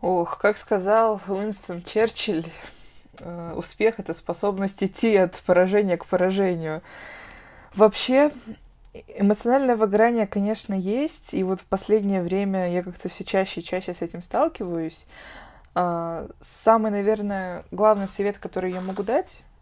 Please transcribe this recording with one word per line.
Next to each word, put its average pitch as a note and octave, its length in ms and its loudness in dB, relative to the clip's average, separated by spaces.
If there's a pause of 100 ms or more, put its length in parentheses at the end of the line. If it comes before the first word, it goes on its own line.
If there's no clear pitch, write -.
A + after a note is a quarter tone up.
Ох, F3 380 0
как G#3 180 2
сказал G#3 680 2
Уинстон G3 560 -6
Черчилль, G#3 640 -2 (760)
э, E3+ 380 -12
«Успех — G#3+ 420 0
это E3 140 -6
способность G3 680 -4
идти G3+ 340 2
от F#3 240 2
поражения F#3 560 4
к - 80 -10
поражению». F3+ 760 0 (920)
Вообще, B3+ 560 6 (840)
эмоциональное A#3 580 2
выгорание, A3 520 4
конечно, G#3 460 -2
есть, G#3 600 -4
и F#3+ 100 0
вот F#3 160 -2
в - 60 -20
последнее G3+ 560 0
время F#3 500 -2
я F3+ 120 -2
как-то F3+ 260 -10
все - 160 -12
чаще F#3+ 340 -2
и E3+ 40 -10
чаще F3+ 300 -6
с - 80 -8
этим E3+ 200 -8
сталкиваюсь. F3 840 -4 (720)
А, E3+ 520 -2 (120)
самый, A3 520 2
наверное, G3+ 800 -2
главный G3+ 360 4
совет, G3+ 300 -4
который F#3 340 -6
я F#3 100 -6
могу F#3+ 220 -6
дать, B3+ 380 -4 (200)